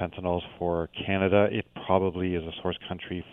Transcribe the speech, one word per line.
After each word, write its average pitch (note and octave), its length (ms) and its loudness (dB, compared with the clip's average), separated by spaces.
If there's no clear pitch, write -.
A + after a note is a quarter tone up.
fentanyls F2 420 -2
for E2+ 300 0
Canada. G2 460 4
It G#2+ 120 -4
probably F#2 480 2
is E2 80 0
a E2 80 -8
source F2+ 160 -2
country F2+ 440 -8